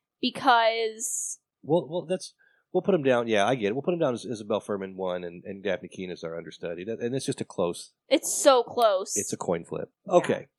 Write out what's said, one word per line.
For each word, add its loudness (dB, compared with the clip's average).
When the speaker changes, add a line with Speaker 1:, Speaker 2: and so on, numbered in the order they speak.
Speaker 1:
because 2
Speaker 2:
Well, 0
well, -6
that's, -6
we'll 2
put 2
'em 2
down. 4
Yeah, 4
I 4
get 0
it. 2
We'll -4
put 0
'em 0
down 2
as -6
Isabel -4
Furman -6
one -4
and, -12
and -12
Daphne -4
Keane -10
as -10
our -8
understudy. -10
That, -8
and -4
it's -4
just -4
a -6
close. -4
Speaker 1:
It's 2
so 6
close. 0
Speaker 2:
It's -6
a -4
coin -2
flip. -8
Speaker 3:
Yeah. -8
Speaker 2:
Okay. 4